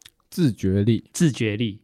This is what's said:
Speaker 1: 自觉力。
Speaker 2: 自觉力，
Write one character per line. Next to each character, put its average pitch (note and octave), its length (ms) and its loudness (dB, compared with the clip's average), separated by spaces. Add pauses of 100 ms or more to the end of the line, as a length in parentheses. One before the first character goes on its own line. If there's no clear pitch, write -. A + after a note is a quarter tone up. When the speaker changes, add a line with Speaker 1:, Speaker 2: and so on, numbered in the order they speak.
(280)
Speaker 1:
自 D#3+ 240 0
觉 G2 300 0
力。 A2 300 0
Speaker 2:
自 E3 180 2
觉 A2 260 -4
力， G#2+ 280 -6